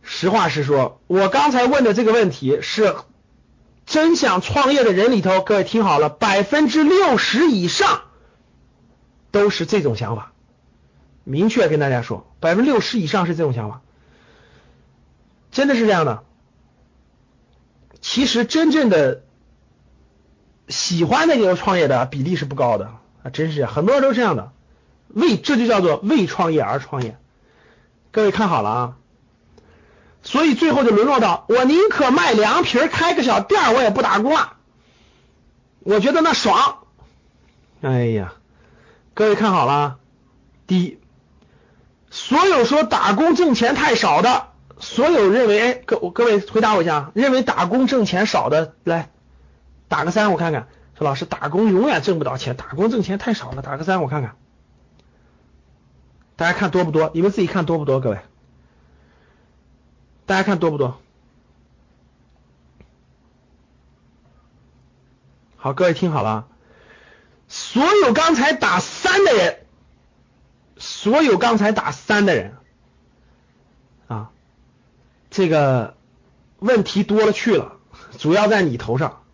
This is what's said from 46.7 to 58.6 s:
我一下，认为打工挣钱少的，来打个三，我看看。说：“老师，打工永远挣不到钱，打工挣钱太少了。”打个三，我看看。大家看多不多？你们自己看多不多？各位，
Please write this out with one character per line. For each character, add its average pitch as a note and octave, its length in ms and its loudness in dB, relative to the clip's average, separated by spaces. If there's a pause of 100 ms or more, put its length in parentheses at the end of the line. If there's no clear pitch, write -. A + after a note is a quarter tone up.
我 F3 60 2
一 E3 40 0
下， D3+ 280 -4
认 C4 180 2
为 B3+ 120 2
打 F3+ 220 -2
工 B3 200 0
挣 B3 200 2
钱 F#3 200 -2
少 C3+ 240 -2
的， D#3 240 0 (100)
来 E3 260 -4 (800)
打 D3 160 -2
个 F3 60 -4
三， G#3 200 0
我 D#3+ 60 0
看 E3 160 -2
看。 A#2 140 -8 (300)
说 D#3 80 -6
：“老 C#3 80 0
师， C3 120 -8
打 - 240 -10
工 G3+ 200 0
永 G3+ 180 2
远 E3+ 140 -2
挣 F3 160 -2
不 D3+ 60 -4
到 C3 140 -6
钱， B2 180 -8
打 - 120 -16
工 F#3 220 -2
挣 A#3 120 -2
钱 F#3+ 160 -4
太 A3 160 -4
少 A2+ 180 -8
了。” C3+ 100 -10
打 C#3 140 -10
个 D#3 80 -12
三， F#3 180 -2
我 C#3 60 -2
看 C#3+ 140 -4
看。 A#2 160 -10 (2000)
大 E3 140 0
家 F3 60 -4
看 F#3 140 -4
多 F3+ 120 0
不 D#3+ 80 -4
多？ D#3 220 0
你 E3 80 -2
们 G3+ 100 0
自 G3+ 100 -4
己 E3+ 60 0
看 F3 180 -4
多 E3 120 -2
不 D3 80 -6
多？ C3+ 140 0
各 B2+ 100 -4
位， G2 100 -6 (2000)